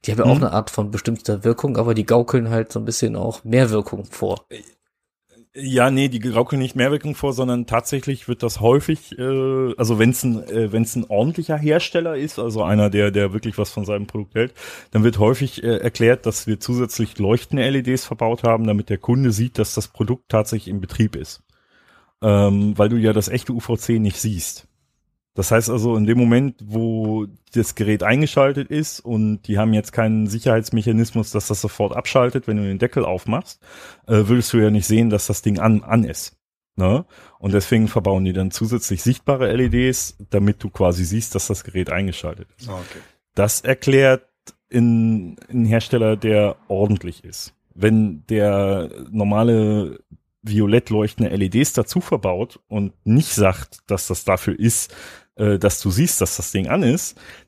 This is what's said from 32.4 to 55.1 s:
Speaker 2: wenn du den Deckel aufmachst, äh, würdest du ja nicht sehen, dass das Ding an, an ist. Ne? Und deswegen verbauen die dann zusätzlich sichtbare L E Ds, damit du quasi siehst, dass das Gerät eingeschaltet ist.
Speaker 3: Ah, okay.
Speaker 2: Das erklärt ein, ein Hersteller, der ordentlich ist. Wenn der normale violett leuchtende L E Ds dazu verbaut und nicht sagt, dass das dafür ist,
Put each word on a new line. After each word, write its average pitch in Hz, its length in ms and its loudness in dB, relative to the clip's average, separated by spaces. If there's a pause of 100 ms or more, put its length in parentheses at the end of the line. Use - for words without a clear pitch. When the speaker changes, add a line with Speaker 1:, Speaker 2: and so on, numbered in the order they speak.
Speaker 2:
wenn 107 100 0
du 104 60 0
den 98 160 -2
Deckel 120 260 0
aufmachst, 104 560 -4 (460)
äh, 107 220 4
würdest 120 240 2
du 120 60 4
ja 107 120 6
nicht 104 160 2
sehen, 113 240 4
dass 104 160 0
das - 160 -4
Ding 101 160 0
an, 107 240 4
an 113 220 2
ist. - 320 -10 (400)
Ne? 98 280 2 (360)
Und 98 120 -2
deswegen 107 360 2
verbauen 95 360 0
die 92 80 0
dann 92 200 -2
zusätzlich 110 500 -4
sichtbare 127 460 0
L 117 140 0
E 123 80 2
Ds, 127 480 -2 (120)
damit 101 320 2
du 98 80 -6
quasi 90 340 0
siehst, 107 300 -4
dass 95 140 -4
das 101 160 -6
Gerät 92 260 -6
eingeschaltet 87 560 -6 (100)
ist. 123 120 -20
Speaker 3:
Ah, 98 60 -12
okay. 87 260 -16 (340)
Speaker 2:
Das 101 260 0
erklärt 131 680 2 (440)
ein, 113 640 2 (140)
ein 123 140 0
Hersteller, 110 520 2
der 104 380 2 (140)
ordentlich 98 560 -2
ist. - 300 -16 (200)
Wenn 104 540 2
der 98 600 0 (220)
normale 107 880 2 (440)
violett 107 480 2
leuchtende 107 420 0
L 101 100 -2
E 95 60 0
Ds 117 240 0
dazu - 280 -2
verbaut 101 680 -4
und 101 240 -4 (120)
nicht 120 300 2
sagt, 95 440 0 (100)
dass 98 180 -2
das - 180 -6
dafür - 320 0
ist, - 380 -2 (420)